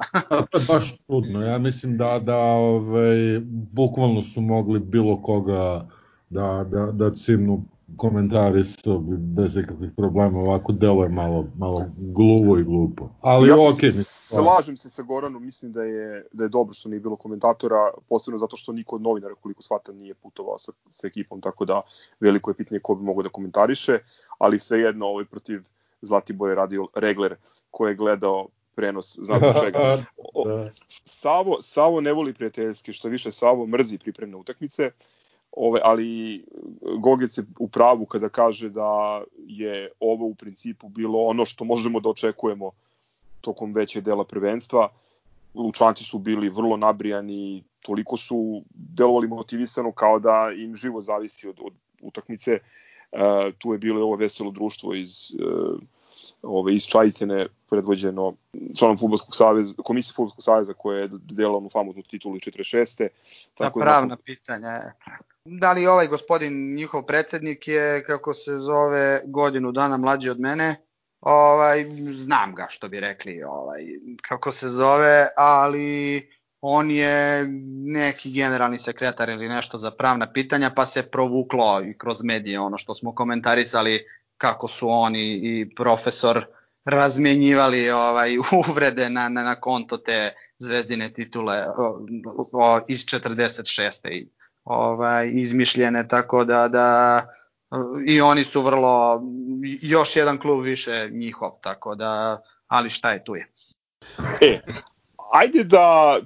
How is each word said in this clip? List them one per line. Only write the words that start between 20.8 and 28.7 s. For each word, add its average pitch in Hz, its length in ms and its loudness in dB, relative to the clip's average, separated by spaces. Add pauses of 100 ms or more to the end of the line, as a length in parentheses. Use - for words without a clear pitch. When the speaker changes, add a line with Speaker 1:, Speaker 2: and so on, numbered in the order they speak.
Speaker 3:
sa - 160 -16
ekipom, 95 340 -12
tako 95 240 -8
da 98 160 0 (400)
veliko 101 300 4
je 95 40 -4
pitanje 104 260 -8
ko - 140 -2
bi 95 100 -4
mogao 98 180 -2
da 95 60 -6
komentariše, 104 680 0 (400)
ali 104 200 4
svejedno, 110 480 -2
ovaj, 101 180 -6
protiv 104 380 -12 (400)
Zlatibor 101 480 -2
je 95 40 -2
radio 95 400 -4
regler 101 420 -2 (340)
ko 113 180 -2
je 104 60 -2
gledao 98 540 -2 (260)